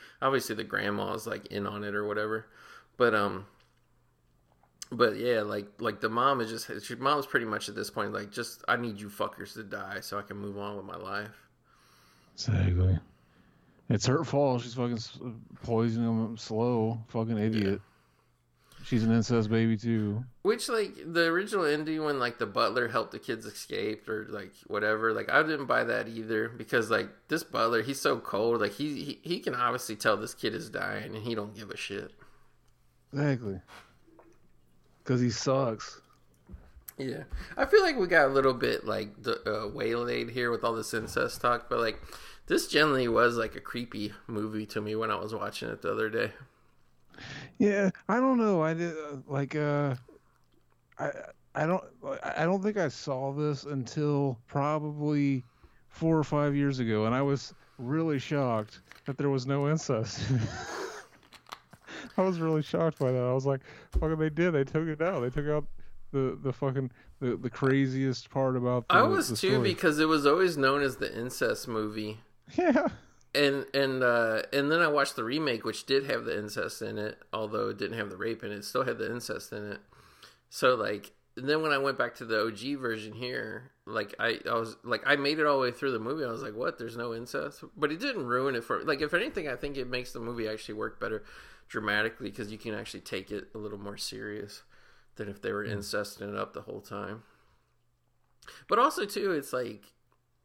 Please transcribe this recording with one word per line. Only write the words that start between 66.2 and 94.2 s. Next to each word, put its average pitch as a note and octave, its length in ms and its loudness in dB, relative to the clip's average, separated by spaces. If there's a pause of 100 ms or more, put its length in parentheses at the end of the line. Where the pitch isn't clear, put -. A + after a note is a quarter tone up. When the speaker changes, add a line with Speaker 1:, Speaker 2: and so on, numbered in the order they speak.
Speaker 2:
the C3+ 120 0
fucking, C3+ 380 -2 (280)
the, A#2+ 180 0
the A#2+ 120 -4
craziest C3+ 800 2
part C3 260 2
about B2 340 2
Speaker 1:
I F#3 120 10
Speaker 2:
the, C#4+ 80 8
Speaker 1:
was F#4+ 200 2
Speaker 2:
the A2+ 60 0
Speaker 1:
too, F3+ 180 2
Speaker 2:
story." - 100 6
Speaker 1:
because E3 360 4
it D#3 80 6
was D3+ 180 6
always E3 320 6
known C#3 260 4
as C3+ 140 0
the - 180 -4
incest A#2 520 -2
movie. G#2+ 580 -4
Speaker 2:
<laughs> - 40 -20 (280)
Yeah. D#4 300 4 (480)
Speaker 1:
And, C#3 380 4
and, C3+ 300 2
uh, A#2 480 4
and C#3+ 200 2
then E3+ 100 4
I D#3+ 80 4
watched C#3+ 260 2
the A#2+ 80 -2
remake, B2+ 420 0
which - 220 -4
did C#3 180 4
have A#2 200 -2
the G2 120 -2
incest G#2+ 460 -6
in G#2+ 160 -4
it, G#2+ 180 -6 (140)
although G#2+ 380 -2
it G#2 100 -8
didn't G2+ 180 -4
have G#2 140 -4
the F#2 60 -12
rape A2+ 260 -4
in G#2 80 -8
it. G#2 60 -8
It G2+ 80 -12
still C3 180 -2
had A#2 160 -4
the G#2+ 120 -4
incest A#2 420 -8
in G#2 180 -8
it. - 80 -10 (720)
So, B2+ 240 4
like, G#2+ 380 -4 (220)
and C3 140 -4
then D#3 140 2
when D3+ 80 2
I C#3 80 4
went C3+ 180 0
back A#2+ 180 0
to B2 100 -12
the A2+ 120 0
O A2 140 2
G B2 240 -6
version A2 380 -6
here, A#2+ 580 -8 (160)
like, G#2 320 -4
I, A2+ 280 0
I A#2 60 -2
was, A2+ 300 -2
like, A#2 240 -2
I C#3+ 80 6
made C#3+ 240 0
it D3+ 80 2
all C#3+ 80 4
the C3+ 80 2
way B2 80 0
through C3+ 220 -2
the A2 60 0
movie. C#3 240 -4
I A#2+ 60 -4
was A2+ 140 -6
like, A2 100 -8
"What? C3+ 240 -4
There's A#2 200 -10
no A#2 180 -4
incest?" C#3+ 480 -8 (120)
But D3 160 0
it E3 80 -6
didn't A3 280 -4
ruin B2+ 260 2
it A#2 120 -4
for, G#2+ 180 -2
like, C#3+ 180 0
if D3+ 140 0
anything, F#3+ 320 -2
I B2+ 80 -4
think C#3+ 220 -8
it B2 120 -6
makes B2 240 -6
the B2 60 -8
movie A#2 280 -4
actually G#2+ 280 -8
work A2 240 -6
better G#2+ 240 -6 (460)
dramatically, G#2+ 600 -2
'cause G#2 220 -8
you G#2+ 80 -12
can G#2+ 160 -6
actually G#2+ 260 -10
take G2 300 -8
it G#2 240 -8
a - 20 -10
little G#2 220 -10
more G2+ 180 -10
serious G#2+ 640 -10 (540)